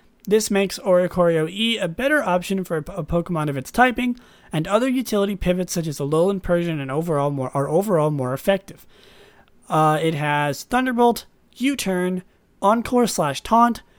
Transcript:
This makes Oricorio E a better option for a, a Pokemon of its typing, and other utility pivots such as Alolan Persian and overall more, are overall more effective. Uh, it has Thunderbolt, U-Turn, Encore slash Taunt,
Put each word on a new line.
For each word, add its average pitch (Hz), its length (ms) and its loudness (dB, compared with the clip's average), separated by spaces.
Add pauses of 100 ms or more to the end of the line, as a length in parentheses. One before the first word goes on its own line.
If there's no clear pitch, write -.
(260)
This 214 240 2
makes 196 300 0
Oricorio 175 680 2
E 220 280 -2
a 190 100 -4
better 269 340 0
option 185 400 0
for 175 140 -4
a, 156 160 -6
a 175 120 -8
Pokemon 165 440 -2
of 139 80 -4
its 127 140 -8
typing, 247 480 0 (340)
and 160 160 -2
other 226 200 2
utility 208 460 0
pivots 180 380 -2
such 165 140 -4
as 147 120 -6
Alolan 165 440 0
Persian 170 360 -2
and 135 120 -6
overall 147 400 0
more, 131 240 -4
are 143 140 -2
overall 160 420 2
more 131 240 -4
effective. - 520 -4 (840)
Uh, 156 340 4
it 160 120 0
has 147 500 -2
Thunderbolt, 240 600 2 (320)
U-Turn, 185 680 -2 (380)
Encore 226 480 2
slash 147 320 -2
Taunt, 233 420 2 (160)